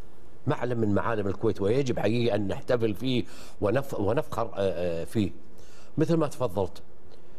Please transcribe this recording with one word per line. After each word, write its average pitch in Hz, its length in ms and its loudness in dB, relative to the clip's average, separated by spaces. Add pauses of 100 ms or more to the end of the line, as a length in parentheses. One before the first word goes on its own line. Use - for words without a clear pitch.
(460)
معلم 123 320 0
من 104 160 4
معالم 104 320 2
الكويت، 98 340 2
ويجب 120 380 2
حقيقة 113 360 2
أن 104 140 0
نحتفل 113 460 0
فيه 123 300 0 (360)
ونف-، 113 400 0
ونفخر، 113 420 0
آه، 110 140 -2
آه، 87 480 0
فيه. 98 260 0 (680)
مثل 160 160 4
ما 156 120 2
تفضلت، 101 560 0 (560)